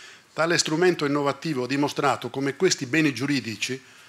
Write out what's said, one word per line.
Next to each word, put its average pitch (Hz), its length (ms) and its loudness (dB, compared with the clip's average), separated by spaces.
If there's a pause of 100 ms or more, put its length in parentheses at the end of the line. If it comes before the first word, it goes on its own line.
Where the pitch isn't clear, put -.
(320)
tale 165 260 2
strumento 160 480 2
innovativo 143 580 0
ha - 20 -4
dimostrato 139 640 0
come 135 240 -4
questi 170 320 0
beni 147 260 2
giuridici 123 720 -4 (260)